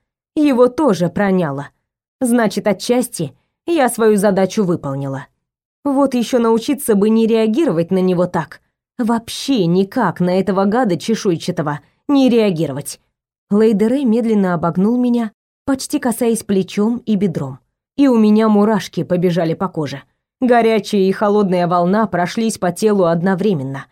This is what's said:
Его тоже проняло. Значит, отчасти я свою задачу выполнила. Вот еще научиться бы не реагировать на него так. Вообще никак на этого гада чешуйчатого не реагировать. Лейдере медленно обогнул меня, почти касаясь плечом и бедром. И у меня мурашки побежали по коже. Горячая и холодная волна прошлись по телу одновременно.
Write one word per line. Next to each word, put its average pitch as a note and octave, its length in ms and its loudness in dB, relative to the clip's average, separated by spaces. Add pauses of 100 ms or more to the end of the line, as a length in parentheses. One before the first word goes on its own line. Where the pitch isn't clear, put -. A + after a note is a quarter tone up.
(360)
Его C4 320 4
тоже G#3 420 0
проняло. F3 600 -2 (500)
Значит, A#3 480 0
отчасти G3+ 680 -2 (300)
я D4+ 240 2
свою G#3+ 280 2
задачу F#3+ 460 0
выполнила. C#3 640 -4 (560)
Вот C4+ 300 0
еще B3 240 -2
научиться A3+ 580 0
бы G3+ 140 2
не A3+ 160 2
реагировать A3 640 0
на F#3 80 0
него F3+ 280 0
так. - 340 -8 (380)
Вообще A#3 680 -2
никак F#3+ 540 0
на F3+ 200 0
этого F#3+ 260 0
гада G#3 320 0
чешуйчатого E3+ 840 -4 (280)
не C4+ 220 4
реагировать. E3 680 -2 (500)
Лейдере A3 560 2
медленно G#3+ 480 2
обогнул F3+ 440 0
меня, A#3+ 340 0 (340)
почти C#4 320 -4
касаясь A#3 460 -2
плечом G3+ 560 -2
и G#3+ 160 -2
бедром. D#3+ 420 -4 (400)
И C#4 100 4
у A#3+ 100 4
меня G#3+ 300 4
мурашки G#3 560 2
побежали F3 520 0
по F#3 120 -6
коже. C#3 360 -8 (360)
Горячая A3+ 600 2
и F#3+ 100 2
холодная F#3+ 560 0
волна F3+ 380 2
прошлись F3+ 540 -4
по F3 120 -2
телу G3+ 340 0
одновременно. E3 880 -2